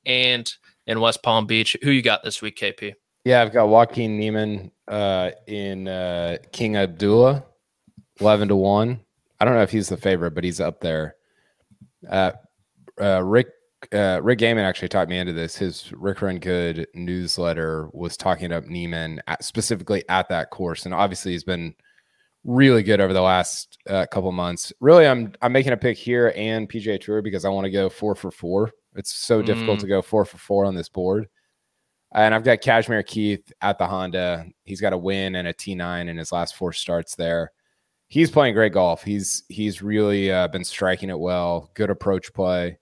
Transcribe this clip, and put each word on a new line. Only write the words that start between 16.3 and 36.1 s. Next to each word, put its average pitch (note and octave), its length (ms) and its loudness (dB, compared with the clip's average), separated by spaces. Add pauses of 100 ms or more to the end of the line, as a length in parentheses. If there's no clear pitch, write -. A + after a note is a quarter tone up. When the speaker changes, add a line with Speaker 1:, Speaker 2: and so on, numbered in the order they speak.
Speaker 2:
Good E2+ 560 -4
newsletter E2+ 1000 -4
was E2+ 240 -10
talking F2+ 300 -2
about E2+ 220 -6
Niemann E2 580 -8
at, - 180 -8
specifically G#2 640 -4
at F#2 220 0
that E2 220 -4
course, E2+ 340 -8
and F#2 80 -6
obviously F#2 380 -2
he's E2+ 120 -6
been E2+ 300 -6 (680)
really B2 380 6
good G2+ 200 2
over F#2+ 100 2
the F#2+ 100 4
last, F#2 560 0 (120)
uh, F#2+ 160 0
couple F#2 260 -4
months. F2 480 -6
Really, D#3+ 260 8
I'm, A#2+ 360 0
I'm B2 100 2
making C3 220 2
a A2+ 40 0
pick A#2 200 0
here A#2+ 380 2
and A2 340 -4
P A2+ 100 -10
G G#2 120 -4
A G2 80 -2
Tour G#2+ 220 -2
because G2 220 -6
I G2 60 0
wanna G2 220 -2
go F#2+ 180 0
four G#2 260 -4
for F#2 160 -10
four. G2 400 -2 (240)
It's G2+ 180 -10
so A2 280 0
difficult A2 380 0
Speaker 1:
Mm. - 20 -8
Speaker 2:
to G2 60 -6
go F#2+ 140 2
four G#2+ 220 0
for - 140 -8
four G2 280 0
on F#2+ 100 -2
this E2+ 120 -8
board. G2 400 -4 (840)
And G#2+ 200 4
I've A2 120 0
got A#2+ 160 4
Kashmir A2+ 420 2
Keith G#2 480 -4 (100)
at G2 180 -2
the F2+ 80 0
Honda. F2+ 580 -4 (180)
He's G2 160 -12
got G2 140 0
a F#2 40 -2
win F#2+ 380 -2
and F2+ 120 -6
a E2+ 40 -4
T F#2+ 240 -10
nine F2 320 -6
in E2 80 -10